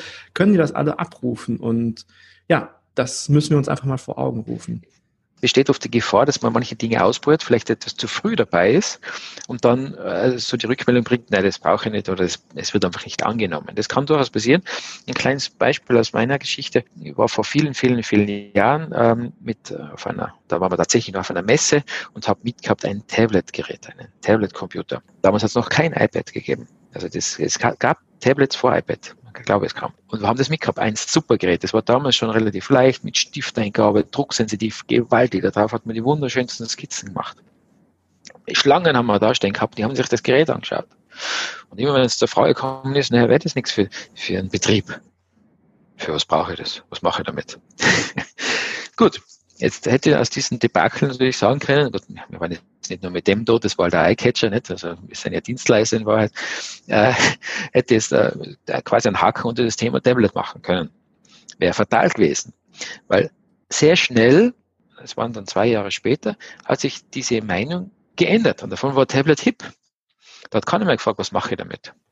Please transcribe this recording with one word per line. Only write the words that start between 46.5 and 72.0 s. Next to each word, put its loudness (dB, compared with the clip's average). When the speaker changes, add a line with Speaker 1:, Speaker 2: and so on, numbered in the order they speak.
Speaker 2:
ich -10
das? -12
Was -14
mache -2
ich -2
damit?“ -8
<laughs> -2
Gut, 2
jetzt -2
hätte 4
aus 0
diesen -4
Debakel 2
natürlich 0
sagen 2
können, 2
Gott, -6
wir -16
waren -4
jetzt -14
nicht -10
nur -8
mit -6
dem 2
dort, 4
das -4
war 0
halt 0
der 4
Eyecatcher, 2
nicht? -4
Also -8
wir -18
sind -8
ja -4
Dienstleister 2
in -10
Wahrheit, 2
äh, 4
hätte 2
es, 2
äh, 2
quasi 2
einen -2
Haken 0
unter 0
das 0
Thema 0
Tablet 4
machen -8
können. -2
Wäre 2
fatal 2
gewesen. 0
Weil 2
sehr 4
schnell, 4
das -14
waren -4
dann -14
zwei 0
Jahre 0
später, -2
hat 0
sich -6
diese -4
Meinung -4
geändert. 2
Und -10
davon -4
war 4
Tablet 2
hip. -2
Da -4
hat -2
keiner 0
mehr 2
gefragt, -2
„Was -6
mache -4
ich -4
damit?“ -12